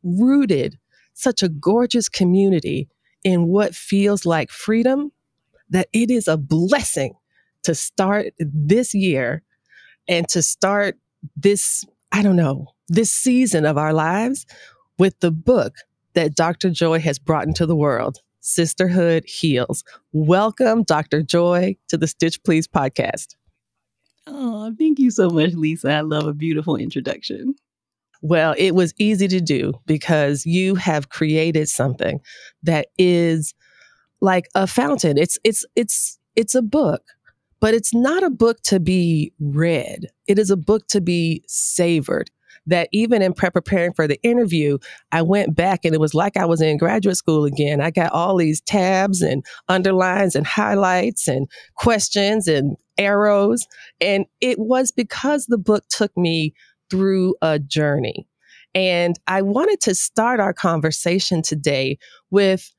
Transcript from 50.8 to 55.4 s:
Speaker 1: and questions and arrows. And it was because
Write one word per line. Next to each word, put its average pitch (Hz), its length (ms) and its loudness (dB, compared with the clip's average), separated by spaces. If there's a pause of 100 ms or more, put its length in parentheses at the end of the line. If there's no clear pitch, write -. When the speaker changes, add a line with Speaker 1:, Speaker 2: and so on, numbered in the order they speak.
Speaker 1:
and - 220 -2 (280)
questions 208 720 0
and 143 280 0 (220)
arrows. 202 680 2 (320)
And 196 280 0 (160)
it 247 160 0
was 247 340 0
because 262 540 -4